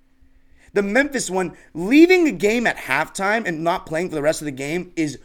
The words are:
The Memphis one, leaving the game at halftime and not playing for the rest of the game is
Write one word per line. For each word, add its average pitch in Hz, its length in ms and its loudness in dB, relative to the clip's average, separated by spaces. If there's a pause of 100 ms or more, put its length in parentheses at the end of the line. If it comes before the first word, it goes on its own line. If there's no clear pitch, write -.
(720)
The 202 80 2
Memphis 240 480 -2
one, 185 240 -4 (200)
leaving 320 500 6
the 285 80 2
game 208 340 0
at 165 120 -2
halftime 190 680 -2
and 165 180 -4
not 170 220 -2
playing 165 240 -4
for 156 60 -8
the 147 60 -4
rest 156 200 0
of 156 40 -10
the 147 60 -6
game 151 440 -8
is 147 300 -4